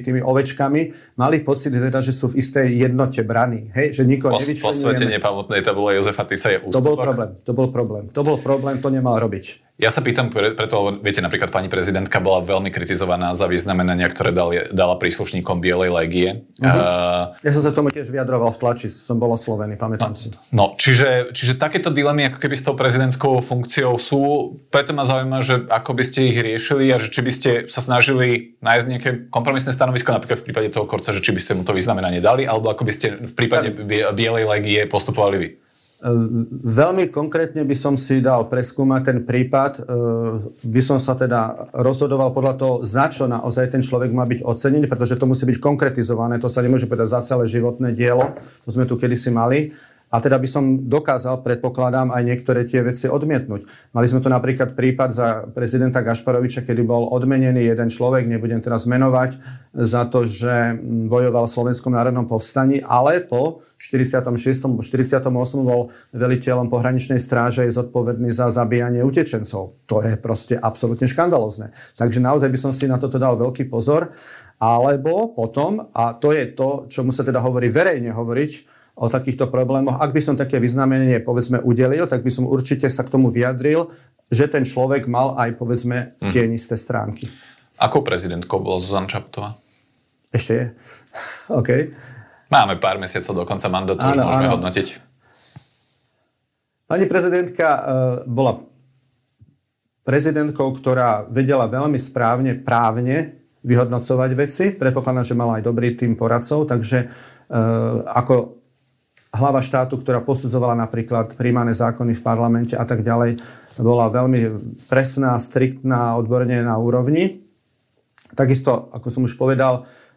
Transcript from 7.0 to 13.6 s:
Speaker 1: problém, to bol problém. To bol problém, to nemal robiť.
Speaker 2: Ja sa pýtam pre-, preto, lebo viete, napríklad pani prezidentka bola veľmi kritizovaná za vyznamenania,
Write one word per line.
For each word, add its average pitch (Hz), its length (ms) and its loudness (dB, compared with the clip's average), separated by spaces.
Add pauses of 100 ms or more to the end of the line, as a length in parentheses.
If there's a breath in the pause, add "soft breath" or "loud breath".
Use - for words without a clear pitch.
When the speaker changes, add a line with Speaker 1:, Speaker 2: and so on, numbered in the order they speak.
Speaker 1:
problém, 113 320 -2
to - 160 -8
bol 127 160 2
problém. 113 400 -4
To 143 160 -4
bol 143 160 2
problém, 135 400 -2
to 139 80 -2
nemal 127 260 2
robiť. 107 540 -4 (100)
Speaker 2:
Ja 110 80 4
sa 131 160 0
pýtam 123 240 0
pre-, 110 240 0
preto, 110 260 -4
lebo 101 220 0
viete, 101 240 -2
napríklad 90 260 -2
pani 92 220 -2
prezidentka 95 480 0
bola 92 240 2
veľmi 95 240 -2
kritizovaná 90 640 -2
za 90 160 0
vyznamenania, 90 640 0